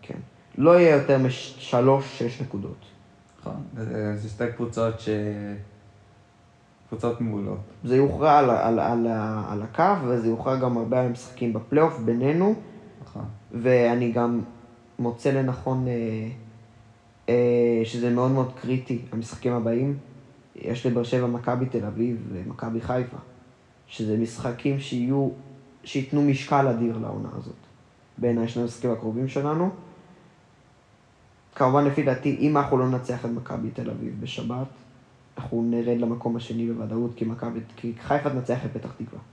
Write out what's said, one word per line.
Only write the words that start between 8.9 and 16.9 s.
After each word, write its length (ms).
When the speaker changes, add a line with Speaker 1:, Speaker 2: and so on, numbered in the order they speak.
Speaker 1:
ה-, 460
על 100
הקו, 460
וזה 200
יוכרע 280
גם 220
הרבה 220
על 60
המשחקים 460
בפלייאוף 460
בינינו. 560
Speaker 2:
נכון. 220
Speaker 1:
ואני 600
גם 280
מוצא 320
לנכון, 580
אה, 40